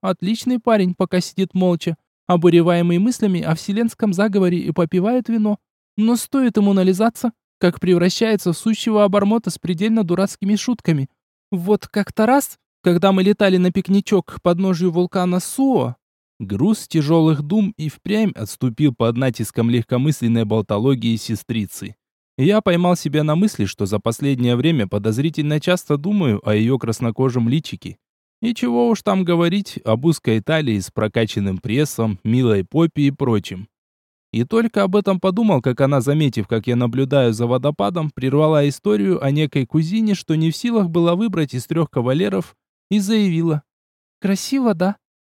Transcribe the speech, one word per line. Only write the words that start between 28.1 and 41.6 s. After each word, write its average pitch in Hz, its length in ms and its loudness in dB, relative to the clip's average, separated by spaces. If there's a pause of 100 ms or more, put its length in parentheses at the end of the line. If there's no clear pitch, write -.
И 233 100 -2
чего 240 360 0
уж 220 120 0
там 190 240 0
говорить 170 580 0
об 117 220 0
узкой 120 360 0
талии 147 380 -2
с - 120 -8
прокачанным 107 640 -2
прессом, 113 640 -4
милой 113 400 2
попе 147 440 0
и 139 40 2
прочим. 110 560 -4 (640)
И 113 120 -2
только 226 400 0
об 190 120 -2
этом 196 240 0
подумал, 190 440 0
как 127 180 0
она, 139 180 2
заметив, 139 480 0
как 113 200 -2
я 123 80 0
наблюдаю 123 580 2
за 117 140 -2
водопадом, 151 640 -2
прервала 147 580 2
историю 196 560 -2
о 139 60 0
некой 147 340 -2
кузине, 196 480 0
что 160 220 -2
не 160 160 0
в - 40 -6
силах 220 340 -2
была 170 260 2
выбрать 180 400 -2
из 127 100 -6